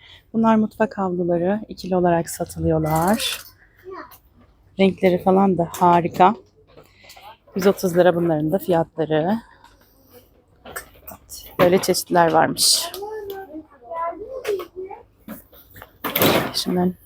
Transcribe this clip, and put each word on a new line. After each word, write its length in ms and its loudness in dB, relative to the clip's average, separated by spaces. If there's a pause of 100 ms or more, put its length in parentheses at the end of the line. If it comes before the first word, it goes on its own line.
(320)
Bunlar 240 2
mutfak 420 -2
havluları. 680 -2
İkili 280 -4
olarak 340 2
satılıyorlar. 1080 -2 (1400)
Renkleri 440 2
falan 360 2
da 140 -2
harika. 600 4 (1200)
Yüz 100 -2
otuz 300 2
lira 180 6
bunların 380 0
da 60 0
fiyatları. 800 0 (1700)
Evet, 500 -20
böyle 200 4
çeşitler 540 2
varmış. 600 0 (3500)
Şunların 400 -2 (120)